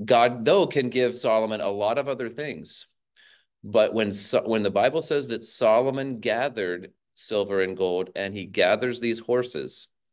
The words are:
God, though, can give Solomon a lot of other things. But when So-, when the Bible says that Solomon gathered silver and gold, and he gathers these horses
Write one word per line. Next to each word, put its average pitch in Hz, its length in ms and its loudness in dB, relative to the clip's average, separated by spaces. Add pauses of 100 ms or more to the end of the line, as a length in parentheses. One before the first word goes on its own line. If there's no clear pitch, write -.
God, 120 420 4
though, 156 220 4
can 127 220 -2
give 123 260 0
Solomon 110 460 0
a 98 80 -4
lot 110 280 -2
of 139 100 -4
other 123 220 -6
things. 117 580 -10 (760)
But 107 300 2
when 107 200 2
So-, - 340 0
when 110 160 2
the 98 80 0
Bible 131 300 2
says 143 280 -2
that 113 140 -6
Solomon 127 760 2
gathered 107 720 -2 (240)
silver 101 460 -2
and 95 140 -2
gold, 92 400 -2
and 98 180 -6
he 98 120 -8
gathers 107 540 2
these 117 200 -2
horses 123 680 -4 (240)